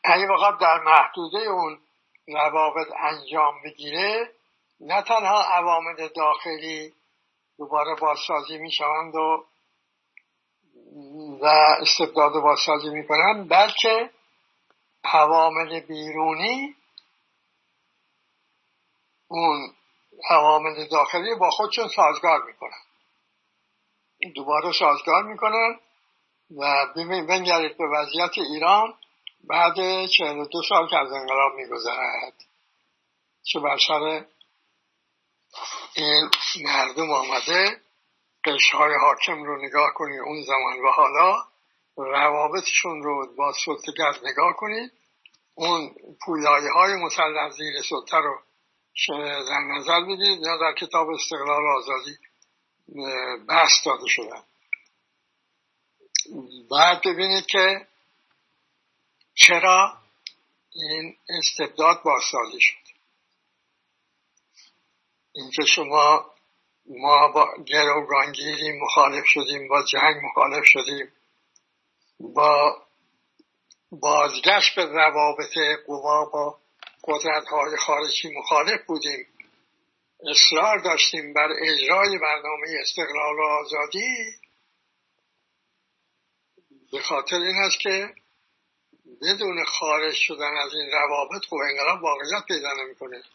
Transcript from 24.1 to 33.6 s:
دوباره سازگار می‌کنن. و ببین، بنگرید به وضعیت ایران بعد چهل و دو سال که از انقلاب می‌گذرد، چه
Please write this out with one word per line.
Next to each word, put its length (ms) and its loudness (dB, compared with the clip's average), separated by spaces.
دوباره 380 -2
سازگار 500 2
می‌کنن. 580 -2
و 360 0
ببین، 300 -4
بنگرید 500 0
به 80 -4
وضعیت 540 -2
ایران 560 2
بعد 600 0
چهل 320 -2
و 60 -6
دو 240 -8
سال 220 2
که 80 0
از 140 -2
انقلاب 420 0
می‌گذرد، 880 -8
چه 180 -6